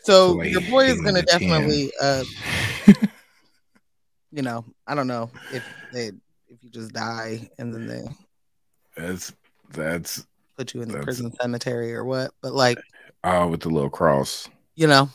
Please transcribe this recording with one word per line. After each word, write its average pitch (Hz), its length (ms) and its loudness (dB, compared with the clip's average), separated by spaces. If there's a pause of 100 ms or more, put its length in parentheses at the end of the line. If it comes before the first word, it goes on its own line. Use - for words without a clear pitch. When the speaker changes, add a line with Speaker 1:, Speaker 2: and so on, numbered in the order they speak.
Speaker 1:
So 185 280 8
Speaker 2:
It's - 20 4
the 170 60 0
way 175 100 -2
Speaker 1:
your 185 220 -2
boy 269 160 6
Speaker 2:
he 262 60 4
Speaker 1:
is 208 100 0
gonna 175 100 0
Speaker 2:
went 180 160 2
to 175 100 4
ten. 185 100 0
Speaker 1:
definitely, 147 520 0
uh, 139 240 0 (600)
Speaker 2:
<laughs> 208 200 10 (1300)
Speaker 1:
you 147 100 -6
know, 117 220 -4 (220)
I 135 80 -6
don't 143 120 0
know 120 240 -6 (220)
if 123 100 -8 (300)
they, 120 140 -6 (420)
if 120 160 -20
you 120 60 -20
just 113 220 -14
die 113 560 -8 (100)
and 120 140 -10
then 113 140 -10
they 120 180 -10 (920)
Speaker 2:
That's, 87 360 -10 (380)
that's, 80 560 -8 (300)
Speaker 1:
put 127 180 -12
you 123 80 -10
in 113 60 -10
the 113 60 -10
Speaker 2:
that's 143 100 -10
Speaker 1:
prison 123 360 -8
cemetery 120 540 -6
or 113 100 -8
what, 131 280 -6 (100)
but, 131 120 -10
like, 127 240 4 (440)
Speaker 2:
Oh, 90 260 2
with 82 120 -4
the - 80 -8
little 73 220 0
cross. 69 580 0 (260)
Speaker 1:
you 160 140 2
know. 139 260 8